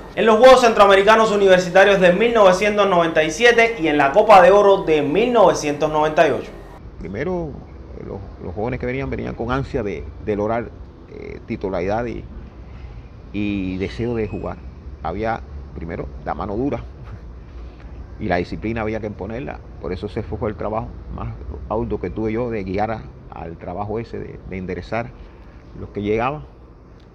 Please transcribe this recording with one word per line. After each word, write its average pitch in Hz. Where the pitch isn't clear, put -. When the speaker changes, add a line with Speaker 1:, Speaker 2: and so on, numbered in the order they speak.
Speaker 1:
en 202
los 220
Juegos 254
Centroamericanos 208
Universitarios 190
de 180
mil 226
novecientos 202
noventa 165
y 160
siete 226
y 160
en 147
la 139
Copa 208
de 180
Oro 196
de 156
mil 180
novecientos 151
noventa 156
y 131
ocho. 107
Speaker 2:
Primero, 156
los, 101
los 90
jóvenes 117
que -
venían, 131
venían 120
con 117
ansia 127
de, 95
de 104
lograr, 107
eh, -
titularidad 98
y, -
y 98
deseo 117
de 110
jugar. 90
Había, 107
primero, 85
la 85
mano 95
dura, 120
Y 104
la 87
disciplina 95
había 110
que 107
imponerla, 104
por 80
eso 95
se 107
fue 110
el 104
trabajo 107
más 110
arduo 107
que 95
tuve 107
yo 120
de 110
guiar 95
a, 110
al 85
trabajo 95
ese, 113
de, 98
de 90
enderezar 92
los 92
que 104
llegaban. 120